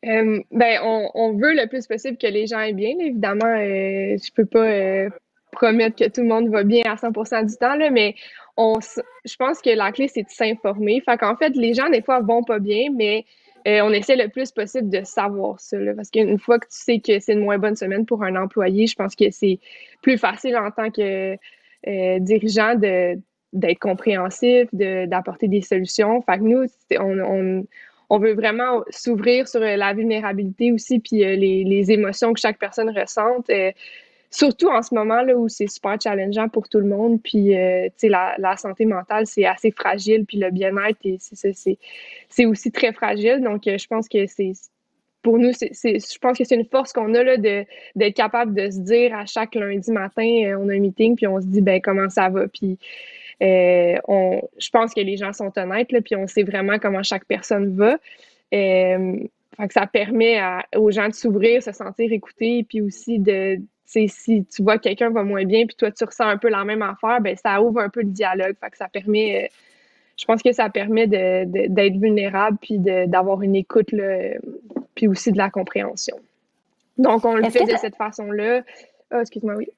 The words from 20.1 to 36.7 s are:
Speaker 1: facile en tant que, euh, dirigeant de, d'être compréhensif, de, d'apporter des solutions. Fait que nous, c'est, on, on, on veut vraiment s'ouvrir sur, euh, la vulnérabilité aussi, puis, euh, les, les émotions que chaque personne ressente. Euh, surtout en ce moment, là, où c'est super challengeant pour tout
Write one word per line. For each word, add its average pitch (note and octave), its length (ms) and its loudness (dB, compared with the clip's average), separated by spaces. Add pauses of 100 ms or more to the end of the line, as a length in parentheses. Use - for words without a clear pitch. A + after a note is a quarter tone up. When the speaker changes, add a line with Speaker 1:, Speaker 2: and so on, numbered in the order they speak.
Speaker 1:
facile A#3 380 -2
en G#3+ 160 -2
tant - 200 -4
que, F#3+ 440 -2 (520)
euh, F#3 320 0
dirigeant G#3+ 560 2
de, F#3 440 0 (320)
d'être F3+ 280 0
compréhensif, G#3 920 2
de, F#3+ 360 -2
d'apporter F#3 420 -4
des G3 120 2
solutions. G3+ 600 0
Fait F#3 160 0
que G3+ 60 -2
nous, B3 240 2 (200)
c'est, - 120 0
on, G3 200 -2
on, F#3+ 460 -2 (460)
on G#3 80 4
veut G#3+ 140 2
vraiment A3+ 560 0
s'ouvrir A#3+ 580 0
sur, A#3 140 -2
euh, G#3+ 140 0
la G3+ 180 0
vulnérabilité G#3+ 800 -2
aussi, A#3 280 0
puis, G#3+ 260 2
euh, F#3+ 100 0
les, F#3+ 280 2
les G3 280 2
émotions G#3+ 420 2
que A3 60 -4
chaque G#3+ 200 -2
personne A3 360 -4
ressente. A3+ 540 -2
Euh, G3 220 0 (600)
surtout D4 380 2
en A#3+ 140 2
ce - 100 -6
moment, A3 300 0
là, C4 120 4
où A#3 140 0
c'est G#3 160 -4
super G#3 340 -6
challengeant G#3 500 -2
pour G#3+ 200 -4
tout - 80 2